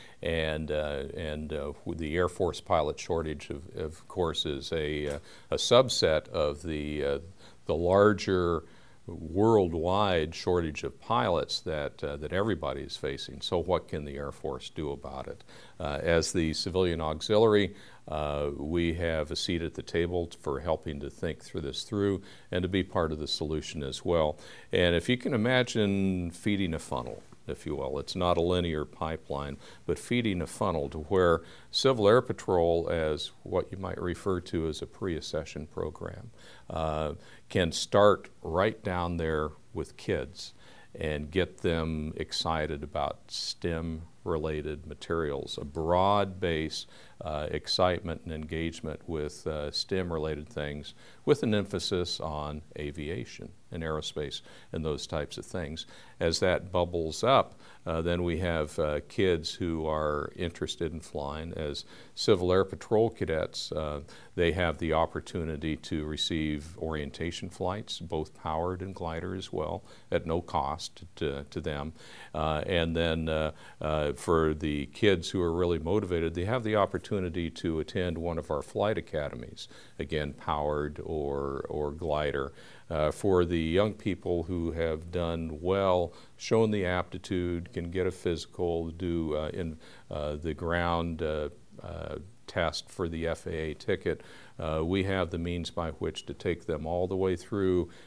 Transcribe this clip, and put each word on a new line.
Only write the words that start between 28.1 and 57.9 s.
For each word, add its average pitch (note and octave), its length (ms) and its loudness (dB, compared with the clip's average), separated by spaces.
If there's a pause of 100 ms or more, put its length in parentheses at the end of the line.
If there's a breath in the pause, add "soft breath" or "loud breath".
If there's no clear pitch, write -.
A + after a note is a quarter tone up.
not F2 200 4
a E2+ 60 4
linear E2+ 420 2
pipeline, C#2+ 720 -6 (300 loud breath)
but - 120 0
feeding A2+ 440 0
a C#2+ 40 -2
funnel D#2+ 440 0
to D#2+ 80 -8
where E2+ 440 6 (280 loud breath)
Civil A#2 380 6
Air A#2+ 120 10
Patrol, E2+ 680 2
as D#2 400 0 (140)
what F2+ 260 0
you F#2 80 -8
might F#2 220 -6
refer F2+ 400 0
to E2 260 -2
as D#2 160 -4
a - 40 -8
pre-accession D#2 840 -6
program, E2 640 -8 (380 loud breath)
uh, D#2 440 -2 (360 loud breath)
can F2 240 2
start - 580 6 (120)
right F#2 400 0
down F2 340 0
there D#2 340 0 (220)
with - 240 -8
kids - 580 -4 (440 loud breath)
and D2+ 320 -2
get F2 280 0
them D#2+ 580 0
excited D#2 680 -2
about D2 360 -4 (100)
stem E2 720 -4 (220)
related D#2 640 -4
materials, D2 720 -4
a - 40 -6
broad F#2 760 2
base, D#2+ 460 0 (340 loud breath)
uh, D2+ 300 -4
excitement F2 720 2
and E2+ 80 -8
engagement D#2+ 720 -6
with, D2+ 400 -6
uh, D2+ 240 -4
stem F#2 420 -2
related D2+ 360 -4
things, D2 460 -8 (300 loud breath)
with C#3+ 180 4
an A2 120 2
emphasis F#2+ 640 -2
on D2+ 400 -4 (180)
aviation D2 720 -8 (220)
and E2 120 -8
aerospace D#2 600 -4 (300 loud breath)
and D#2 120 -4
those D2 220 -2
types D2+ 320 -4
of - 80 -10
things. D#2+ 400 -6 (340 loud breath)
As E2+ 200 2
that F2+ 320 2
bubbles F2 520 0
up, B2 340 4 (280 loud breath)
uh, E2 160 0